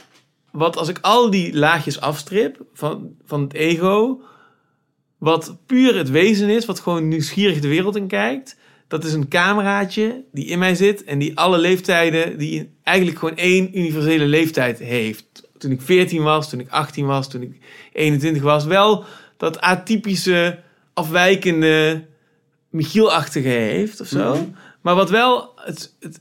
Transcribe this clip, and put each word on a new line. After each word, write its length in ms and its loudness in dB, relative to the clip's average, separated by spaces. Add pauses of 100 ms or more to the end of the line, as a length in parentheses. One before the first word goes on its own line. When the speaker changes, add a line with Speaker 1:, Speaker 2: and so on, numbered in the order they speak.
(500)
Speaker 1:
wat 260 -2
als 120 -4
ik 120 -6
al 300 4
die 260 0
laagjes 440 0
afstrip 720 -4
van, 420 -8 (100)
van 160 -6
het 140 -6
ego, 680 0 (960)
wat 380 -2 (100)
puur 300 4
het 140 -2
wezen 380 2
is, 160 2
wat 160 -6
gewoon 280 -2
nieuwsgierig 520 0
de 80 -2
wereld 280 0
in 100 -6
kijkt, 500 -4 (320)
dat 160 -6
is 80 -2
een 160 -2
cameraatje 1040 0
die 120 -8
in 140 -4
mij 160 2
zit 300 2
en 140 -4
die 200 -4
alle 200 2
leeftijden, 800 2
die 320 -6 (120)
eigenlijk 360 0
gewoon 180 -4
één 420 0
universele 480 0
leeftijd 520 2
heeft. 460 -4 (340)
Toen 120 -6
ik 100 -2
veertien 420 2
was, 280 2
toen 100 -8
ik 80 -14
achttien 380 -4
was, 240 -2
toen 120 -10
ik 160 -14 (340)
eenentwintig 500 0
was, 220 2
wel 400 2 (320)
dat 240 -4
atypische, 1000 0 (360)
afwijkende, 1120 2 (640)
Michielachtige 800 0
heeft 520 -2
of 60 -14
zo. 280 -2
Speaker 2:
Mhm. 100 -2 (360)
Speaker 1:
Maar 140 0
wat 160 2
wel 460 2
het, 440 -14
het, 200 -18